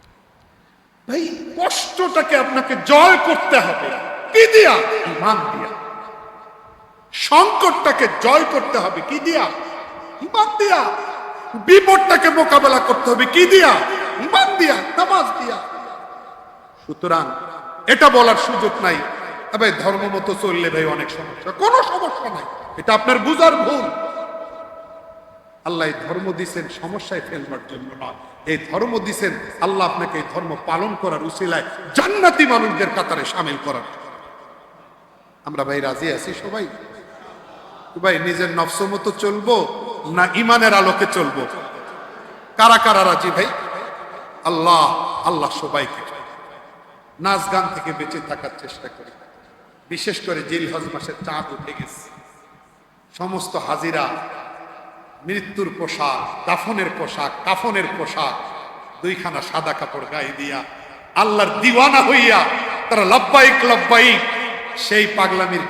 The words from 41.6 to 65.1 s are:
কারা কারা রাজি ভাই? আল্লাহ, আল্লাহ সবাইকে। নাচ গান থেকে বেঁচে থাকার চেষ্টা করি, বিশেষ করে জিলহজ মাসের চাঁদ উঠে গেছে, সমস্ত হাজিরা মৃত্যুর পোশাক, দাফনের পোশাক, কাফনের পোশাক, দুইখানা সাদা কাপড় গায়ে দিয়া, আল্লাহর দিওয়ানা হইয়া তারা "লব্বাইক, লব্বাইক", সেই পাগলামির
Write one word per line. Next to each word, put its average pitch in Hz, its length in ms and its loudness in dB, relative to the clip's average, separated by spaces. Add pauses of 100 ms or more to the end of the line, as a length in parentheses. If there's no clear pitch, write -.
কারা 226 200 8
কারা 214 280 4
রাজি 175 260 0
ভাই? 180 140 0 (960)
আল্লাহ, 165 540 2 (280)
আল্লাহ 156 240 -2
সবাইকে। - 600 -8 (1080)
নাচ 190 320 -2
গান 190 220 0
থেকে 160 240 -10
বেঁচে 151 300 -10
থাকার 143 300 -10
চেষ্টা - 300 -18
করি, - 240 -20 (800)
বিশেষ 175 300 -6
করে 160 240 -6
জিলহজ 165 400 -6 (100)
মাসের 151 200 -12 (120)
চাঁদ 151 280 -8
উঠে 143 180 -14
গেছে, - 380 -16 (1080)
সমস্ত 185 380 -8
হাজিরা 156 520 -4 (1200)
মৃত্যুর 196 520 -8
পোশাক, 143 680 -6
দাফনের 190 400 -4 (120)
পোশাক, 147 340 -6 (140)
কাফনের 196 380 -2 (140)
পোশাক, 147 360 -4 (680)
দুইখানা 180 400 -6
সাদা 160 320 -6
কাপড় 143 280 -10 (100)
গায়ে 143 260 -8
দিয়া, 139 260 -8 (520)
আল্লাহর 208 460 2
দিওয়ানা 254 400 6
হইয়া 226 440 6 (440)
তারা 214 160 2
"লব্বাইক, 240 600 6
লব্বাইক", 233 540 4 (580)
সেই 214 300 0
পাগলামির 185 640 -2